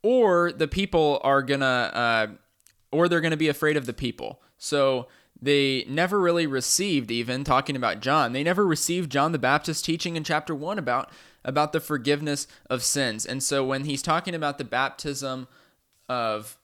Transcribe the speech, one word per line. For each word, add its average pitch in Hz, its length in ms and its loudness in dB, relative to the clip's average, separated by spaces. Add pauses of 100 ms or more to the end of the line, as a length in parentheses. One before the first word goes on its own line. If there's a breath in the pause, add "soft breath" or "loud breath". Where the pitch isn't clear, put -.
or 196 520 4
the 156 140 0
people 160 580 2
are 139 160 4
gonna, 135 240 0 (280)
uh, 113 340 2 (640)
or 170 200 2
they're 170 100 2
gonna 160 160 0
be 156 140 2
afraid 151 260 0
of 135 100 0
the 117 80 -6
people. - 480 -8 (160 soft breath)
So 135 520 0 (320 soft breath)
they 135 480 2
never 180 280 0
really 170 300 2
received, 135 640 0
even 123 320 -2
talking 135 320 2
about 110 240 -2
John, 131 320 2
they 135 120 -2
never 180 220 2
received 170 460 0
John 147 220 2
the 143 60 -2
Baptist's 143 440 0
teaching 165 320 -4
in 156 80 -4
chapter 151 320 -2
one 175 240 -6
about, 127 320 -2 (320 loud breath)
about 151 300 0
the 160 80 0
forgiveness 143 680 -2 (220 loud breath)
of 123 120 -2
sins. 120 440 -2
And 135 180 -6
so 139 220 0
when 135 180 -2
he's 143 180 -4
talking 175 320 -2
about 151 240 -4
the 143 60 -8
baptism 131 840 -4 (580 soft breath)
of 113 560 -4